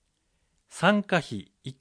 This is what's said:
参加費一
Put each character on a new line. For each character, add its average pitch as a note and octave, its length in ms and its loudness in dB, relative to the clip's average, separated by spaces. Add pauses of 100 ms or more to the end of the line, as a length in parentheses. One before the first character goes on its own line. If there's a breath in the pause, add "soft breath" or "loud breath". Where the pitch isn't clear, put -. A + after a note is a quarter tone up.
(680)
参 G3+ 340 2
加 - 140 -2
費 - 340 -4 (140)
一 C3 160 -12